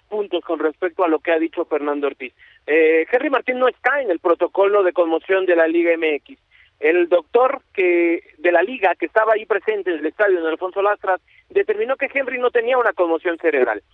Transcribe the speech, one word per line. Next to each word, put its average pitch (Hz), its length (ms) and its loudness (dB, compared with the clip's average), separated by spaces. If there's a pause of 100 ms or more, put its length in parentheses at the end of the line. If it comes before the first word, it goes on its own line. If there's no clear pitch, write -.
puntos 202 380 -6
con 160 140 -4
respecto 160 440 -2
a 180 40 0
lo 156 120 0
que - 120 -4
ha 165 80 2
dicho 165 260 -4
Fernando 147 420 -4
Ortiz. 131 260 -10 (320)
Eh, 160 460 2
Henry 262 180 0
Martín 254 300 -2
no 254 80 2
está 262 340 -2
en 233 100 -2
el 165 80 -4
protocolo 190 640 2
de 180 100 0
conmoción 180 520 0
de 180 100 2
la 165 120 4
Liga 170 240 2
M 165 240 -2
X. - 240 -12 (400)
El 175 300 2
doctor 262 520 2 (140)
que, 175 480 0 (160)
de 170 120 0
la 170 120 4
liga 190 320 -2
que - 100 -8
estaba 220 280 2
ahí 214 120 -4
presente 202 460 -2
en 160 80 -4
el 147 80 -6
estadio, 190 320 0
en 165 80 -2
Alfonso 180 340 -4
Lastras, 196 400 -2 (300)
determinó 214 440 -2
que 269 160 -4
Henry 262 280 -4
no 247 100 0
tenía 240 300 0
una 220 140 0
conmoción 170 460 -2
cerebral. 127 440 0 (100)